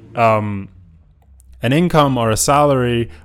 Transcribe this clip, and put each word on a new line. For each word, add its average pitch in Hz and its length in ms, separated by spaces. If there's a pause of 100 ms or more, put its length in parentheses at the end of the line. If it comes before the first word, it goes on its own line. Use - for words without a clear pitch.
(140)
um, 107 540 (920)
an 123 100
income 151 440
or 113 140
a 107 60
salary 127 760 (140)